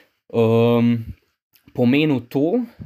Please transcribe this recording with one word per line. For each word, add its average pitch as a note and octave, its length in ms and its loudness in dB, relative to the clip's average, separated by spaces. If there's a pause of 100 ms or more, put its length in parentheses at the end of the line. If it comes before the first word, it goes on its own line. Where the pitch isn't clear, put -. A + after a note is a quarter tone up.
(300)
ehm, A#2 640 2 (800)
pomenil C3 480 0
to, E3 420 -4 (220)